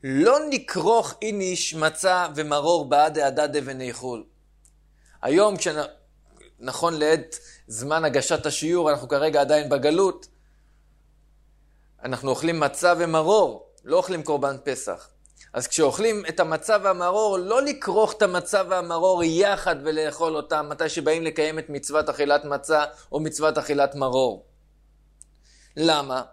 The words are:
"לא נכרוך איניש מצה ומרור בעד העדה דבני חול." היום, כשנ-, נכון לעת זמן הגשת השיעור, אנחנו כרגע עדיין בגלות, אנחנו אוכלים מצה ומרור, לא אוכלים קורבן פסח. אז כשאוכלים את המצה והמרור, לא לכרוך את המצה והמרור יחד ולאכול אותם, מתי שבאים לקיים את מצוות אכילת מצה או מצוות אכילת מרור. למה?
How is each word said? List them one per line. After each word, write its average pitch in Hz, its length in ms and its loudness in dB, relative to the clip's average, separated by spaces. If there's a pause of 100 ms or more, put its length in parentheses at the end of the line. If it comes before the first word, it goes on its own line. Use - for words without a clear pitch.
"לא 160 360 4 (100)
נכרוך 233 720 0
איניש 190 520 -4
מצה 165 600 0
ומרור 151 500 0
בעד 147 320 4
העדה 143 300 0
דבני 131 460 -6
חול." 120 300 -10 (1000)
היום, 196 360 2
כשנ-, 151 300 -4 (720)
נכון 147 340 -4
לעת 156 420 0 (320)
זמן 143 380 -4
הגשת 139 400 0
השיעור, 156 460 0
אנחנו 135 160 -2
כרגע 147 340 2
עדיין 147 280 2
בגלות, 151 580 0 (1800)
אנחנו 131 260 -6
אוכלים 160 300 0
מצה 175 380 2
ומרור, 165 760 2 (100)
לא 151 140 0
אוכלים 180 260 -2
קורבן 139 400 -2
פסח. 123 460 -8 (440)
אז 127 140 -6
כשאוכלים 208 600 0
את 156 100 -8
המצה 160 440 0
והמרור, 190 540 0
לא 202 240 0
לכרוך 214 520 0
את - 80 -2
המצה 180 480 0
והמרור 175 540 2
יחד 175 600 2
ולאכול 156 520 -2
אותם, 151 340 -4
מתי 151 200 -4
שבאים 160 340 0
לקיים 156 360 -2
את 156 100 -14
מצוות 147 400 -2
אכילת 147 360 0
מצה 147 400 0 (260)
או 147 80 -4
מצוות 156 380 0
אכילת 139 380 0
מרור. 131 500 0 (1300)
למה? 143 440 0 (120)